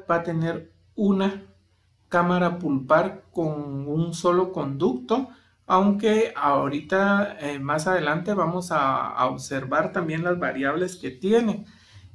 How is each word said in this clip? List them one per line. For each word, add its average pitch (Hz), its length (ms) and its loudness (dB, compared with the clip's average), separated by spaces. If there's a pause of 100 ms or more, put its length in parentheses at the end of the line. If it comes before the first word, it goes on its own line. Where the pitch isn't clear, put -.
va 170 60 4
a 170 80 0
tener 165 480 -4 (240)
una 196 480 2 (640)
cámara 175 500 2
pulpar 156 760 2
con 147 560 -4
un 165 240 -2
solo 180 400 2
conducto, 180 720 -2 (400)
aunque 208 680 2
ahorita, 151 1080 0
eh, 143 180 -6
más 147 280 -2
adelante 175 460 0
vamos 175 380 -2
a, 135 360 0
a 127 180 -2
observar 135 680 -2
también 165 320 -2
las 180 160 0
variables 147 560 -2
que 131 160 -10
tiene. 214 540 0 (500)